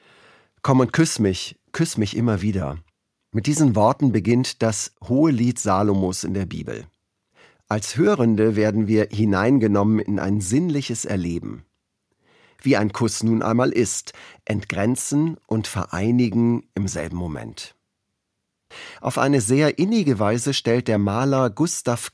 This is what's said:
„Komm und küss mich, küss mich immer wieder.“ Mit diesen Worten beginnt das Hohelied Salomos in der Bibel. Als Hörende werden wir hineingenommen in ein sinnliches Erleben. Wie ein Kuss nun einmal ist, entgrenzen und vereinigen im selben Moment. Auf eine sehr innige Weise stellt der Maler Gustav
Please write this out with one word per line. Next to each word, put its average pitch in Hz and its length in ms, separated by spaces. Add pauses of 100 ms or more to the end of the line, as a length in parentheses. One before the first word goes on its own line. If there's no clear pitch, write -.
(600)
„Komm 131 200
und 123 120
küss - 260
mich, 98 400 (140)
küss - 240
mich 104 180
immer 113 280
wieder.“ 90 340 (560)
Mit 104 140
diesen 143 280
Worten 117 380
beginnt 110 500
das 113 300 (100)
Hohelied 123 560
Salomos 95 680
in 87 100
der 98 100
Bibel. 73 400 (840)
Als 107 300
Hörende 117 600
werden 104 320
wir 107 220
hineingenommen 107 880
in 101 220
ein 98 220
sinnliches 139 640
Erleben. 87 580 (960)
Wie 131 160
ein 101 160
Kuss 113 300
nun 110 200
einmal 120 300
ist, - 400 (320)
entgrenzen 120 1000
und 110 200
vereinigen 117 1080
im 98 120
selben 85 300
Moment. 87 580 (1300)
Auf - 160
eine 135 240
sehr 135 380
innige 180 400
Weise 113 340
stellt 120 360
der 107 100
Maler 127 500
Gustav 127 640